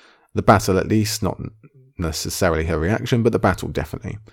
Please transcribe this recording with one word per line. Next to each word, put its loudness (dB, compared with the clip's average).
The -2
battle, 6
at 0
least, 0
not -4
necessarily -2
her -2
reaction, 0
but 2
the -2
battle 0
definitely. -8